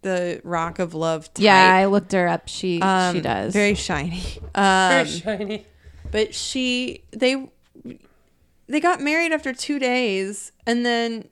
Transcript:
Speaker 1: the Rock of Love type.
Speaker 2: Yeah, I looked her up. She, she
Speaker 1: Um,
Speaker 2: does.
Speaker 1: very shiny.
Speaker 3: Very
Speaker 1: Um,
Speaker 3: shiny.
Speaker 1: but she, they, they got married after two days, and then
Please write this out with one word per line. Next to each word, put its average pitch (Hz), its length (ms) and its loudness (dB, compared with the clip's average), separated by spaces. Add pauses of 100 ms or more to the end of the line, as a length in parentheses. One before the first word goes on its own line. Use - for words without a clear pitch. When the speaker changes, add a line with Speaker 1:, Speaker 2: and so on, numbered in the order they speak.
Speaker 1:
the 180 420 -2
Rock 170 340 -4
of 170 160 -4
Love 160 400 -4
type. 180 80 -2
Speaker 2:
Yeah, 190 320 8
I 190 120 6
looked 196 260 0
her 180 160 2
up. 170 180 -2
She, 180 300 -4
she 170 60 -2
Speaker 1:
Um, 185 400 2
Speaker 2:
does. 110 300 -2
Speaker 1:
very 202 220 2
shiny. 165 480 -4 (320)
Speaker 3:
Very 190 460 4
Speaker 1:
Um, 165 80 0
Speaker 3:
shiny. 196 580 -6 (460)
Speaker 1:
but 214 200 0
she, 254 800 -4
they, 262 400 -2 (1160)
they 285 120 0
got 339 200 2
married 320 320 0
after 302 200 -4
two 285 280 -6
days, 214 720 -2 (140)
and 240 200 0
then 233 460 -2